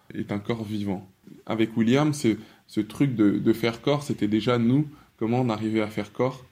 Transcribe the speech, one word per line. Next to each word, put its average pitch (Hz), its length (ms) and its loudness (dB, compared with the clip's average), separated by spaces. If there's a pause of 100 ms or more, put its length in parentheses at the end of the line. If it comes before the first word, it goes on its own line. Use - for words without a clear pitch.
(140)
est - 180 -8
un 104 60 -2
corps 113 260 -6
vivant. 104 420 -6 (400)
Avec 110 300 -2
William, 131 360 4
ce, 117 240 0 (300)
ce - 140 -4
truc 143 340 0
de, 104 240 4
de 113 140 4
faire 117 280 -2
corps, 143 220 0
c'était 107 260 -2
déjà 110 300 2
nous, 127 280 2 (300)
comment 117 240 0
on 127 80 0
arrivait 110 320 -2
à 107 60 0
faire 104 260 -8
corps, 131 400 -4